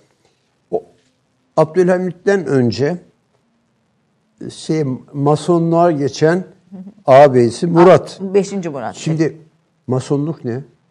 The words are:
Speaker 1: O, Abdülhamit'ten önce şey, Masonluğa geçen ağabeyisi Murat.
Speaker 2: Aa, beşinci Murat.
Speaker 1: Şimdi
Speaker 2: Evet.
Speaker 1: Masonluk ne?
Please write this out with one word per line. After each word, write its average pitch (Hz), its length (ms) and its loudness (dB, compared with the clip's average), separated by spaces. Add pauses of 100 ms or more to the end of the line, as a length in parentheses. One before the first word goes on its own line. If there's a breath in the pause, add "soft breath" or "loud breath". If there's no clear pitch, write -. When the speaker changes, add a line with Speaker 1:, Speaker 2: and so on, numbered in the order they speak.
(720)
Speaker 1:
O, - 120 -6 (720)
Abdülhamit'ten 180 880 -2
önce 131 520 0 (1500)
şey, 156 340 -6 (300)
Masonluğa 165 800 0
geçen 156 520 -2 (640)
ağabeyisi 131 600 4
Murat. 170 540 4
Speaker 2:
Aa, 190 120 -10
beşinci 190 360 -2
Murat. 117 260 -10
Speaker 1:
Şimdi 160 280 -4
Speaker 2:
Evet. 147 120 -4 (520)
Speaker 1:
Masonluk 139 580 -4
ne? 123 160 -8 (300)